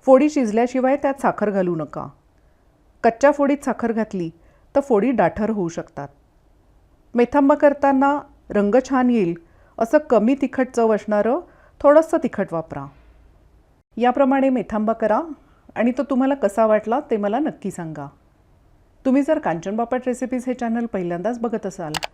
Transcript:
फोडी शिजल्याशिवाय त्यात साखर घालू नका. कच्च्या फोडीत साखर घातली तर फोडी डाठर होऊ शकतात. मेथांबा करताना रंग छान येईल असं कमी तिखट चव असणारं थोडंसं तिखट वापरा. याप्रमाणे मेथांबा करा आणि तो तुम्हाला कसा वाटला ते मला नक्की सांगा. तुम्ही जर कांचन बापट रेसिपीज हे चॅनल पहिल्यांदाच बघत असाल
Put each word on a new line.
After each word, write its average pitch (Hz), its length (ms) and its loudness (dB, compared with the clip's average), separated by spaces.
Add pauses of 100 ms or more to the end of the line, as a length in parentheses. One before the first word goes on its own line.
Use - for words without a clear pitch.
फोडी 269 240 6
शिजल्याशिवाय 247 640 0
त्यात 277 240 -4
साखर 208 300 0
घालू 190 260 -2
नका. 147 300 -8 (960)
कच्च्या 233 260 4
फोडीत 285 340 0
साखर 233 280 -4
घातली 202 360 -4 (460)
तर 277 60 4
फोडी 247 300 2
डाठर 214 400 0
होऊ 202 180 -2
शकतात. 160 400 -12 (1040)
मेथांबा 277 400 4
करताना 285 640 2 (320)
रंग 202 240 0 (140)
छान 254 220 2
येईल 196 240 2 (440)
असं 226 200 2
कमी 247 360 2
तिखट 262 360 -4
चव 226 240 2
असणारं 214 460 0 (400)
थोडंसं 311 420 4
तिखट 208 300 -4
वापरा. 151 340 -8 (1120)
याप्रमाणे 262 520 2
मेथांबा 220 440 -2
करा 220 280 0 (540)
आणि 233 240 0
तो 285 40 -2
तुम्हाला 269 320 0
कसा 226 320 0
वाटला 214 340 0 (100)
ते 233 60 0
मला 202 220 -2
नक्की 247 320 -4
सांगा. 156 360 -12 (1000)
तुम्ही 262 180 4
जर 311 160 0
कांचन 196 380 -4
बापट 240 300 -4
रेसिपीज 247 400 -4
हे 254 80 -4
चॅनल 233 320 -4
पहिल्यांदाच 185 520 -4
बघत 226 280 -6
असाल 170 260 -8 (220)